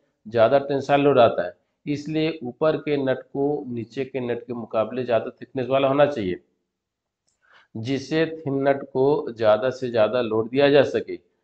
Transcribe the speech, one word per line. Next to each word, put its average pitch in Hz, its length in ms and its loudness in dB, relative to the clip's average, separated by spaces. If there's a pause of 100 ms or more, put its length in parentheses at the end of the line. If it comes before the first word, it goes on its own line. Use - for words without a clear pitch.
(280)
ज़्यादा 117 300 4
tensile 139 420 0
load 139 180 6
आता 107 280 4
है, 90 100 -12 (300)
इसलिए 156 560 -4
ऊपर 151 340 -2
के 147 200 -2
nut 131 220 -2
को 143 500 -4
नीचे 120 360 -8
के 131 160 -6
nut 120 260 -6
के 127 60 -10
मुकाबले 117 520 -4
ज़्यादा 120 260 0 (100)
thickness 123 280 -6
वाला 135 200 2
होना 143 180 4
चाहिए, 95 340 -4 (1400)
जिससे 135 680 -4
thin 139 220 0
nut 139 140 0
को 135 500 0
ज़्यादा 110 380 2
से 123 200 -8
ज़्यादा 113 300 2
load 110 300 -2
दिया 139 200 4
जा 143 120 8
सके। 95 360 -2 (260)